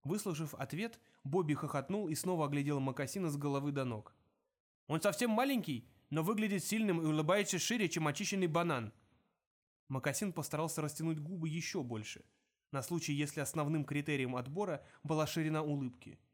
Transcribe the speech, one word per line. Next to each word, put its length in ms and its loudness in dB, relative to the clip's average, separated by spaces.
Выслушав 480 -2
ответ, 480 -6
Бобби 280 2
хохотнул 540 -2
и 80 -2
снова 300 0
оглядел 340 0
Мокасина 500 -2
с 60 -4
головы 380 0
до 100 0
ног. 320 -6
«Он 140 0
совсем 300 4
маленький, 580 2
но 120 2
выглядит 400 2
сильным 380 2
и 40 0
улыбается 540 4
шире, 300 2
чем 180 2
очищенный 400 0
банан». 460 0
Мокасин 460 -2
постарался 480 -2
растянуть 380 -2
губы 280 -4
еще 360 -4
больше, 420 -6
на 100 -2
случай, 320 -2
если 260 -2
основным 460 0
критерием 500 0
отбора 480 -4
была 240 2
ширина 340 0
улыбки. 580 -4